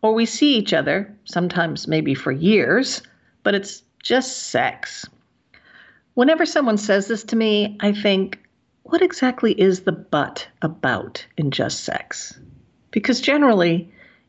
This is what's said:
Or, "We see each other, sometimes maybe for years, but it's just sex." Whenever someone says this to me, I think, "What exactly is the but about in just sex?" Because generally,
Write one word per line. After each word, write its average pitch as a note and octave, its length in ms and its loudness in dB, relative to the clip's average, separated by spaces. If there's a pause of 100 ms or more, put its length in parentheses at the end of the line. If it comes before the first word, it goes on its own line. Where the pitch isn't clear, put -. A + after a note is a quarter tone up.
Or, A3 100 4
"We A3+ 140 2
see D4 300 2
each G#3 180 0
other, D3+ 400 -2 (100)
sometimes E3+ 640 -2
maybe D#3 280 0
for C3+ 180 -4
years, F3+ 720 2 (420)
but G3+ 100 0
it's - 280 -6 (200)
just - 460 -2
sex." - 580 -4 (1080)
Whenever D#4+ 300 4
someone C#4 320 0
says G3+ 300 0
this A3+ 180 -6
to - 120 -4
me, G#3 440 0
I G#3 120 2
think, G3 480 0 (420)
"What F4 180 0
exactly B3+ 520 0
is F#3 280 4
the F#3+ 120 -2
but - 540 -4 (140)
about - 640 -4 (120)
in C#3+ 160 -2
just - 320 -4
sex?" - 540 -10 (520)
Because A#3 300 0
generally, G#3+ 720 2 (380)